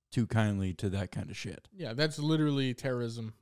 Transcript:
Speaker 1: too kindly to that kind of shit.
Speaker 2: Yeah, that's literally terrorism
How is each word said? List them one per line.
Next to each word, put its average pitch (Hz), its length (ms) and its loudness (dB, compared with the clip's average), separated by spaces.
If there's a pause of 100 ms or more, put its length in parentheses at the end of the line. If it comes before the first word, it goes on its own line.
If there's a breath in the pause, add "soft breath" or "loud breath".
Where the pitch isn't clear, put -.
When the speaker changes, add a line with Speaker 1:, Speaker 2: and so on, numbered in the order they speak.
(100)
Speaker 1:
too 117 160 2
kindly 101 480 2
to 101 160 -2
that 95 220 -2
kind 85 180 -6
of 104 60 -10
shit. - 360 -10
Speaker 2:
Yeah, 165 220 -8
that's 151 240 0
literally 147 560 4
terrorism 117 680 -4